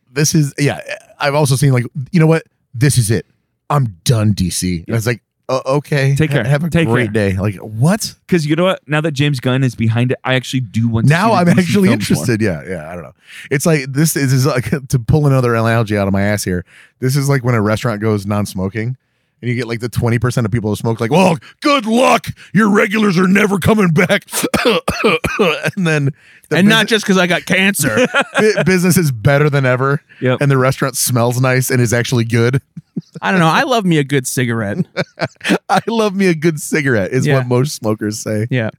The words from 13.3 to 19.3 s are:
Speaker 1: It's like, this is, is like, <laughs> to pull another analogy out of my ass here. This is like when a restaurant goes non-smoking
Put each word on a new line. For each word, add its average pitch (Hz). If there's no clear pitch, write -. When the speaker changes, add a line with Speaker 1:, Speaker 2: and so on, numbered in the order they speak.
Speaker 1:
It's 143
like, 156
this 147
is, 139
is 127
like, 131
<laughs> 139
to 131
pull 147
another 123
analogy 113
out 98
of 98
my 98
ass 104
here. 90
This 131
is 139
like 139
when 127
a 110
restaurant 107
goes 107
non-smoking 104